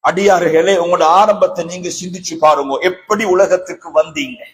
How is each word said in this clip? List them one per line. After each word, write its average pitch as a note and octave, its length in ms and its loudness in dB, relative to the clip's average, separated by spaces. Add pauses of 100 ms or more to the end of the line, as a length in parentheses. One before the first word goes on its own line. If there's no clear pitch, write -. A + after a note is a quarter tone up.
(100)
அடியார்களே, F3 640 2
உங்களோட F3 260 0
ஆரம்பத்தை F#3 600 2
நீங்க F3 240 -12
சிந்திச்சு F3+ 480 -12
பாருங்க. C#3+ 400 0
எப்படி F#3 480 -4
உலகத்துக்கு F3+ 720 0
வந்தீங்க? D3 460 -2 (140)